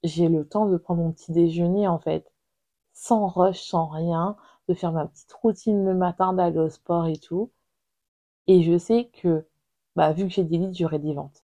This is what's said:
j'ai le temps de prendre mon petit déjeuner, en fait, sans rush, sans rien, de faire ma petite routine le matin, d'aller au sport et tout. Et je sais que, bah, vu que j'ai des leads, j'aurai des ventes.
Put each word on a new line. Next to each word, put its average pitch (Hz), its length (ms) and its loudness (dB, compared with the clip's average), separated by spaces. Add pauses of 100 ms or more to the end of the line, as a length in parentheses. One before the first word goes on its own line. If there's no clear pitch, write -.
j'ai 165 240 0
le 156 180 0
temps 208 200 -2
de 190 100 0
prendre 170 260 -4
mon 165 100 -2
petit - 200 -12
déjeuner, 170 560 2
en 170 100 -2
fait, 160 340 -6 (600)
sans 214 340 -2
rush, 185 360 0
sans 165 240 -2
rien, 165 500 -4 (320)
de 185 60 0
faire 175 180 -4
ma 156 140 -4
petite - 260 -20
routine 208 520 0
le 190 100 2
matin, 185 380 0
d'aller 175 260 0
au 160 100 0
sport 170 380 -4
et 160 100 -2
tout. 180 340 -6 (960)
Et 185 160 8
je 170 160 2
sais 233 340 0
que, 160 340 -2 (500)
bah, 156 160 4
vu 175 120 -2
que 185 60 -4
j'ai 185 140 0
des 165 140 -2
leads, 185 160 -4
j'aurai 160 240 -2
des 151 160 -6
ventes. 143 360 -14